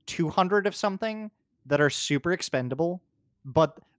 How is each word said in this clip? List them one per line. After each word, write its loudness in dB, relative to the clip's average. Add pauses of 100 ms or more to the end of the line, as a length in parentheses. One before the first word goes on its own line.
two -2
hundred 2
of -4
something -4 (360)
that 2
are 6
super -2
expendable, -2 (440)
but, 2 (200)